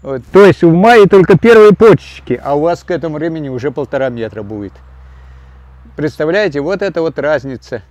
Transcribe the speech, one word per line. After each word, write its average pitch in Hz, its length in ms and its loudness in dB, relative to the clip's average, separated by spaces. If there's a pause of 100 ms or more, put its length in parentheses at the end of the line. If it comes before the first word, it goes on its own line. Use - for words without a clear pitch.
Вот. 135 300 -10
То 196 140 4
есть 180 180 2
в 165 100 4
мае 208 340 4
только 175 300 4
первые 220 360 6
почечки, - 680 0
а 139 140 -4
у 147 60 -2
вас 170 220 -4
к - 80 -10
этому 156 260 -6
времени 160 320 -8
уже 127 220 -8
полтора 135 380 -6
метра 110 320 -10
будет. 101 320 -12 (1200)
Представляете, 151 680 -4
вот 180 200 -6
это 175 200 -6
вот 156 180 -6
разница 135 720 -8